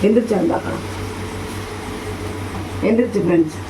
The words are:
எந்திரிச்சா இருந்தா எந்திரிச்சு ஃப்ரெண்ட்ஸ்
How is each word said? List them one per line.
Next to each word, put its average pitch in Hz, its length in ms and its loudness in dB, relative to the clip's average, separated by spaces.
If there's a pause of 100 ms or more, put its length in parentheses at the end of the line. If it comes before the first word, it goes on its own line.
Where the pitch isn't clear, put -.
எந்திரிச்சா 226 320 4
இருந்தா 165 180 2 (2250)
எந்திரிச்சு 226 360 4
ஃப்ரெண்ட்ஸ் 165 320 4 (120)